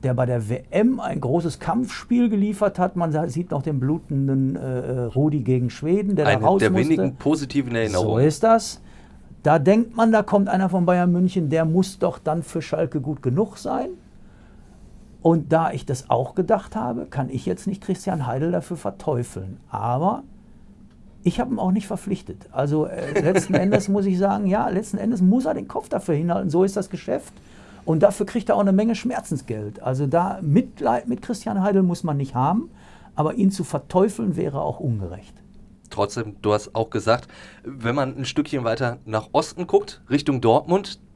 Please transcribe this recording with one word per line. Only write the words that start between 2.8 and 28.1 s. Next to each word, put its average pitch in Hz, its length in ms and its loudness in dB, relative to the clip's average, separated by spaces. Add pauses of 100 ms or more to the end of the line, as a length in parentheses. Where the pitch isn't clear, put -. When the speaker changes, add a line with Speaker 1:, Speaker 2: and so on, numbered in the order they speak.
Speaker 1:
Man 170 160 0
sa-, 156 160 0
sieht 165 240 -6
noch 143 100 -2
den 151 160 -2
blutenden, 135 800 0
äh, 127 240 -4
äh, 127 240 -4
Rudy 143 380 0
gegen 123 280 0
Schweden, 190 460 0
der 151 80 2
da 202 80 4
Speaker 2:
Eine 110 120 0
Speaker 1:
raus 190 140 4
Speaker 2:
der 208 120 4
Speaker 1:
musste. 185 180 2
Speaker 2:
wenigen 165 280 2
positiven 135 600 0
Erinnerungen. 110 340 2
Speaker 1:
So 110 80 2
ist 151 240 4
das. 226 380 4 (640)
Da 160 160 6
denkt 214 340 4
man, 226 160 4
da 214 140 6
kommt 196 240 2
einer 190 200 2
von 180 160 2
Bayern 180 280 4
München, 180 360 2
der 160 160 2
muss 175 360 2
doch 170 180 0
dann 160 240 -2
für - 180 -6
Schalke - 400 0
gut 135 220 -6
genug 151 360 0
sein. 247 320 -4 (1300)
Und 165 300 2
da 160 200 0
ich 127 140 -10
das 131 240 -6
auch 120 240 0
gedacht 185 420 -2
habe, 226 300 -4
kann 135 240 -6
ich 262 160 -6
jetzt 185 200 -6
nicht 196 160 -6
Christian 180 440 -4
Heidel 139 260 -2
dafür 175 240 -4
verteufeln. 98 840 -6 (120)
Aber 127 520 -2 (1000)
ich 175 180 0
habe 254 140 -2
ihn - 40 -4
auch 185 140 0
nicht 202 140 0
verpflichtet. - 680 -8
Also, 147 340 0
äh, 147 340 -4
letzten 185 340 2
Speaker 2:
<laughs> - 0 -
Speaker 1:
Endes 190 340 2
muss 196 180 2
ich 185 120 2
sagen, 196 280 0
ja, 202 220 2
letzten 196 300 -4
Endes 226 240 0
muss 208 220 4
er - 100 0
den - 140 -8
Kopf - 200 -8
dafür 190 260 -2
hinhalten. 175 360 0
So 170 140 4
ist 196 120 -2
das 196 140 -6
Geschäft. - 420 -6 (520)
Und 160 180 2
dafür 196 240 4